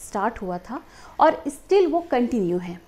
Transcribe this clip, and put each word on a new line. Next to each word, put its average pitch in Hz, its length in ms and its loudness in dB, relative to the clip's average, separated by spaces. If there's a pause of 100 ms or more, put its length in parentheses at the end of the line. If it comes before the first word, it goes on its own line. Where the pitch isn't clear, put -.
start 214 360 -4
हुआ 180 160 -6
था 240 220 -14 (400)
और 311 280 4
still 359 420 2
वो 339 100 0 (100)
continue 233 480 0
है। 175 300 -8